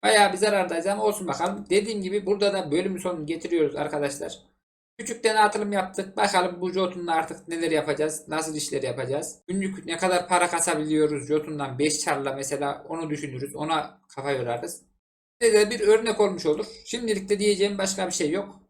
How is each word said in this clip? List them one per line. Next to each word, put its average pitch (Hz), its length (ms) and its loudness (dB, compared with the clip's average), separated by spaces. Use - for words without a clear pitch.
Bayağı 208 300 6
bir 185 60 -4
zarardayız 185 480 2
ama 208 180 -2
olsun 202 220 0
bakalım. 185 440 -4
Dediğim 208 320 2
gibi 190 240 -2
burada 202 260 2
da 175 180 -2
bölüm 180 280 0
sonunu 170 280 -4
getiriyoruz 160 500 0
arkadaşlar. 147 600 -4
Küçükten 226 380 0
atılım 208 360 2
yaptık. 190 440 -4
Bakalım 185 440 2
bu 180 120 -2
Jotun'la 180 420 0
artık 160 340 -4
neler 165 220 -2
yapacağız. 151 580 0
Nasıl 156 280 -4
işler 143 260 -4
yapacağız. 131 640 -4
Günlük 190 400 -4
ne 165 100 -4
kadar 180 320 0
para 175 220 4
kasabiliyoruz 151 760 0
Jotun'dan 147 500 -2
beş 147 220 0
çarla 139 320 -2
mesela, 139 560 -4
onu 165 220 -6
düşünürüz. 139 460 -8
Ona 151 440 -4
kafa 139 160 -6
yorarız. 123 520 -4
Size 214 180 8
de 208 100 4
bir 226 100 -4
örnek 214 400 4
olmuş 185 260 2
olur. 151 200 2
Şimdilik 220 440 -2
de 208 100 2
diyeceğim 202 400 2
başka 190 280 -2
bir 175 60 -4
şey 151 180 0
yok. 190 400 -4